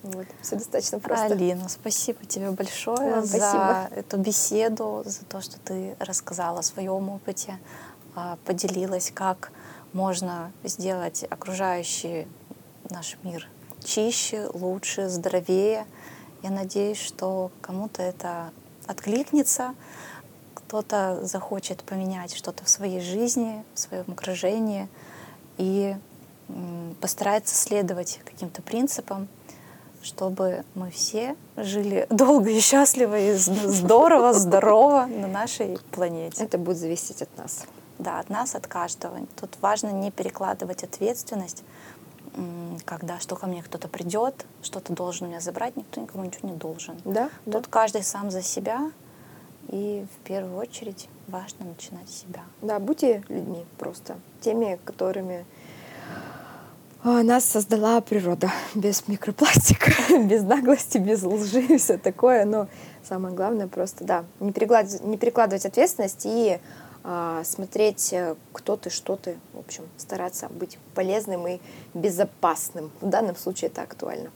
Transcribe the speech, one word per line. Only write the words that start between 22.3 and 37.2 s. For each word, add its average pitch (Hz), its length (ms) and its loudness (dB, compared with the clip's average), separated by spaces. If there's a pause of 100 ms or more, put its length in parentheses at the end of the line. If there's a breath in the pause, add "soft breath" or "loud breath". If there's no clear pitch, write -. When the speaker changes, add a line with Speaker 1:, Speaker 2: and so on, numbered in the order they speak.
Speaker 2:
что-то - 280 -10
в - 60 -2
своей 185 320 0
жизни, 220 640 -2 (100)
в - 60 -10
своем 185 320 -8
окружении 190 760 -2 (720 loud breath)
и, 196 380 0 (540)
м, 170 520 -10
постарается 202 540 0
следовать 180 720 0
каким-то - 360 -12
принципам, 220 680 -4 (720 loud breath)
чтобы 190 640 -2 (120)
мы 185 160 -8
все 240 440 -4 (220)
жили 202 500 0
<laughs> - 20 -14
долго 247 400 8
и 220 100 4
счастливо, 254 600 6
и 202 140 4
з-, 196 360 2
здорово, 233 640 8
здорово 214 720 8
на 214 200 -4
нашей 196 500 -2 (140)
планете. 170 520 -2
Speaker 1:
Это 214 140 -2
будет 175 200 0
зависеть 170 440 -4